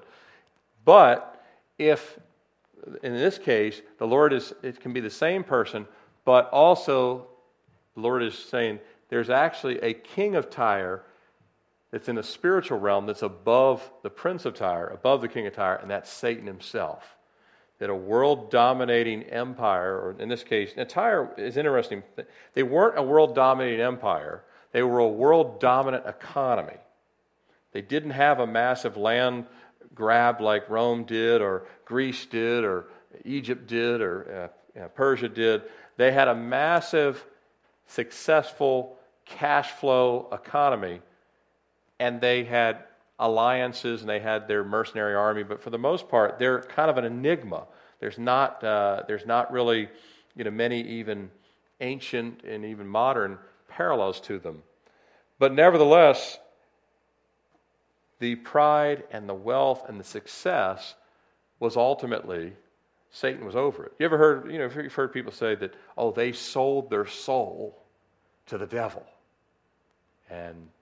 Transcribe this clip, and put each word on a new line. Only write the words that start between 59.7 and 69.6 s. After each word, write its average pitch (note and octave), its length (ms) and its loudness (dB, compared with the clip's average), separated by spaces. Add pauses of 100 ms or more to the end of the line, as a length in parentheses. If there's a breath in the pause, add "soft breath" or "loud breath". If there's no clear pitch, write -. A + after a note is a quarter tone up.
and G#2 120 -14
the F#2 40 -16
success - 920 -6 (640)
was A#2 160 -2
ultimately, A#2 800 -4 (580)
Satan C3 340 -6
was F#2+ 80 -10
over C3+ 320 -4
it. - 140 -18
You D#3+ 60 0
ever D#3+ 120 2
heard, C#3 320 4
you D#3+ 80 -8
know, C3 160 -4
you've C#3+ 200 -10
heard C3 180 -2
people A#2+ 180 -8
say A2 240 -4
that, G2 200 -8 (220 loud breath)
"Oh, A#2 140 0
they A#2+ 220 -2
sold C3+ 580 -2
their G#2 160 -2
soul - 720 -6 (680)
to G#2+ 120 -10
the G2+ 80 -10
devil." A2+ 400 -8 (1200)